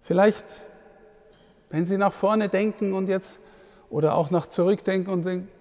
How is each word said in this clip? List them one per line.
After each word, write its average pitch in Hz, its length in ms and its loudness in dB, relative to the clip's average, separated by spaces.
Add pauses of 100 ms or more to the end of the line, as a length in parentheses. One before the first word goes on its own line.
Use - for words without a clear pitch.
Vielleicht, 196 440 2 (1200)
wenn 165 180 -2
Sie 196 100 0
nach 196 160 2
vorne 208 340 2
denken 202 460 -2
und 190 140 -2
jetzt, 190 320 -4 (500)
oder 151 240 2
auch 156 160 2
nach 170 160 0
zurück 190 380 0
denken 190 260 -2
und 180 160 -2
denken 185 220 -6 (140)